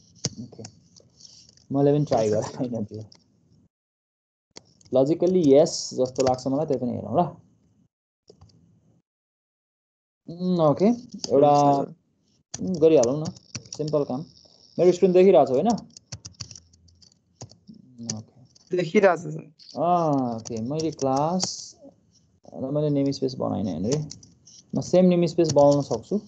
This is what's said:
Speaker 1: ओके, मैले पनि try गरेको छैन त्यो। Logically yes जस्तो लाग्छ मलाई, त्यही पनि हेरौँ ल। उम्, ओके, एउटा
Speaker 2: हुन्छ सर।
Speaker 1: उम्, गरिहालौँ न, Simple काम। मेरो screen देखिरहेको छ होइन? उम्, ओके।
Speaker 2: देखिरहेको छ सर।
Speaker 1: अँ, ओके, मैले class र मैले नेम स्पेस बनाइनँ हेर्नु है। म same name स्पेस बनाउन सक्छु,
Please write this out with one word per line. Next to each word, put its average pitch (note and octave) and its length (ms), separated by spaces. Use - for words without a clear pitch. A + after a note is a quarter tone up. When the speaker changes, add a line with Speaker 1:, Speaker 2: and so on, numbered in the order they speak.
Speaker 1:
ओके, A2+ 200
मैले C#3+ 220
पनि D3 120
try A2+ 240
गरेको A2 360
छैन A#2 180
त्यो। G#2+ 200
Logically D#3 600
yes - 400
जस्तो B2+ 300
लाग्छ B2+ 240
मलाई, C#3 180
त्यही C3+ 140
पनि A#2+ 120
हेरौँ G#2 260
ल। - 40
उम्, F3+ 300
ओके, D#3 260
एउटा D3 680
Speaker 2:
हुन्छ C#3+ 360
सर। - 40
Speaker 1:
उम्, F#3 120
गरिहालौँ D3+ 460
न, - 20
Simple D3+ 260
काम। B2+ 180
मेरो F3 120
screen F#3 200
देखिरहेको F3+ 340
छ - 40
होइन? C#3 180
उम्, A2+ 180
ओके। - 600
Speaker 2:
देखिरहेको F3+ 400
छ D#3 160
सर। - 180
Speaker 1:
अँ, D3+ 540
ओके, A2+ 260
मैले D3+ 300
class C#3+ 840
र C3 180
मैले D3+ 180
नेम C#3 220
स्पेस C3 240
बनाइनँ A2 340
हेर्नु F#2+ 180
है। D3+ 220
म C3+ 60
same F3+ 240
name F3 200
स्पेस D#3+ 260
बनाउन C#3+ 300
सक्छु, C#3 460